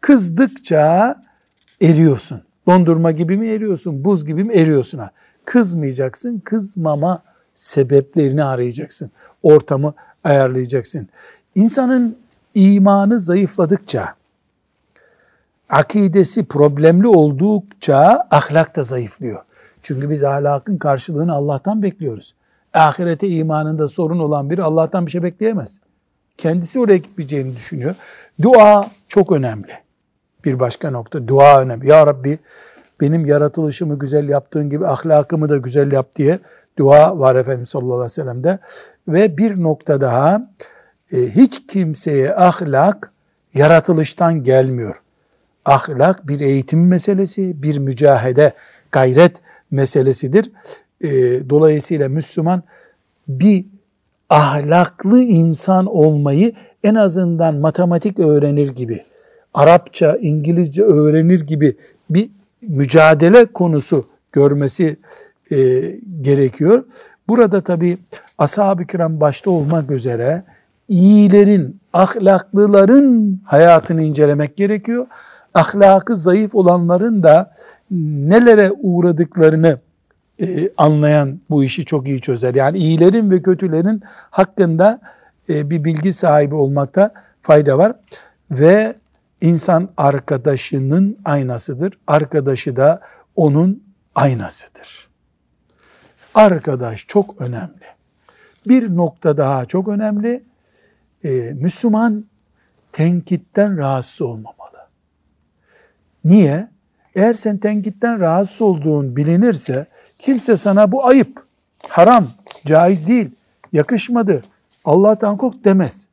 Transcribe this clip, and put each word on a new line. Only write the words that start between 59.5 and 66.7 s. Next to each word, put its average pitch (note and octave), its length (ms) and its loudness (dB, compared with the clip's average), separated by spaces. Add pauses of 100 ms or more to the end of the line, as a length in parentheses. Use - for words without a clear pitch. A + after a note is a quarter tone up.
Arapça, D#3 680 2
İngilizce D#3 600 -2
öğrenir D#3+ 560 2
gibi D3 380 -2 (320)
bir G3+ 200 -2 (320)
mücadele D#3+ 840 4
konusu D#3+ 640 -4 (240)
görmesi, C#3+ 640 0 (540)
e, D3+ 60 -2 (640)
gerekiyor. C#3+ 600 0 (440)